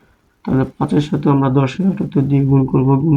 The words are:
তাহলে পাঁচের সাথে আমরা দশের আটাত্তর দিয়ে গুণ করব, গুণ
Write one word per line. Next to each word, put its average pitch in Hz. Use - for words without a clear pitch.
তাহলে 131
পাঁচের 147
সাথে 156
আমরা 139
দশের 139
আটাত্তর -
দিয়ে 139
গুণ 135
করব, 135
গুণ 156